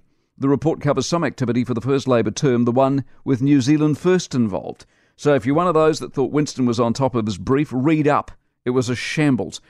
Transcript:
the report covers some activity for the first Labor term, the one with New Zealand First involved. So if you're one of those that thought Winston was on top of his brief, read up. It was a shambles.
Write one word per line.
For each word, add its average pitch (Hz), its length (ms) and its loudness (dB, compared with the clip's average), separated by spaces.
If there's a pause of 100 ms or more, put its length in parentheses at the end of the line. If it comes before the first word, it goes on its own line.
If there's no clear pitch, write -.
(380)
the 135 120 -2
report 143 320 0
covers 135 240 0
some 170 180 -2
activity 123 400 -2
for 120 120 -4
the 113 60 -4
first 139 260 -2
Labor 113 240 2
term, 120 340 0
the 117 60 0
one 135 340 2 (180)
with 131 180 -2
New 143 200 4
Zealand 151 360 2
First 180 380 0
involved. 104 500 -4 (300)
So 147 180 0
if 131 120 0
you're 139 100 0
one 175 120 0
of 170 60 0
those 156 260 4
that - 120 -10
thought 135 220 -2
Winston 131 320 0
was 117 120 0
on 117 140 2
top 131 240 -2
of 110 100 0
his 104 120 -4
brief, 135 340 0
read 143 340 0
up. 143 260 0 (340)
It 123 60 -2
was 123 180 0
a 123 60 -2
shambles. 120 760 -2